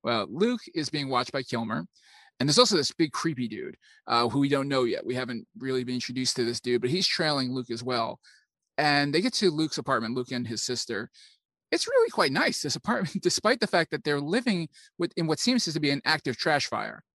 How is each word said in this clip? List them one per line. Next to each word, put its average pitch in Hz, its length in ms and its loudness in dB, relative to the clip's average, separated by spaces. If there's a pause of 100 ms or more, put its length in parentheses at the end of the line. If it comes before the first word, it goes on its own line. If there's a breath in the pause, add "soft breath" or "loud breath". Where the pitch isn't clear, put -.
Well, 110 260 0
Luke 214 320 0 (140)
is 156 140 -4
being 143 200 -4
watched 127 220 0
by 135 120 -4
Kilmer. 110 420 -2 (540 soft breath)
And 135 100 2
there's 147 100 6
also 226 160 6
this 143 160 2
big 156 200 0
creepy 127 360 -2
dude, - 300 -10 (300 soft breath)
uh, 120 200 4
who 131 120 0
we 139 100 4
don't 139 180 2
know 135 160 2
yet. 107 220 -2
We 123 100 -2
haven't 120 320 -6 (100)
really 127 260 -2
been 123 120 -4
introduced 123 400 -4
to 123 80 0
this 113 160 -2
dude, 120 220 0
but 123 80 0
he's 180 180 0
trailing 139 460 0
Luke 127 180 -6
as 113 120 -6
well. 117 360 -2 (580 soft breath)
And 143 360 2
they 165 80 4
get 240 140 -2
to 190 160 4
Luke's 156 260 -2
apartment, 120 380 0
Luke 127 160 -4
and 123 160 -4
his 110 160 -6
sister. 117 460 -4 (600 soft breath)
It's 339 160 0
really 480 220 4
quite 160 220 2
nice, - 300 0
this 143 140 -2
apartment, 196 420 -2
<laughs> - 60 -2
despite 208 380 2
the 208 60 0
fact 165 240 2
that 143 120 -6
they're 147 160 2
living 175 480 0 (300 loud breath)
with, 170 180 -2
in 165 120 0
what 156 120 2
seems 240 320 2
to 160 80 -2
be 143 120 2
an 139 120 0
active 147 320 0
trash 151 320 2
fire. 110 360 -6 (120)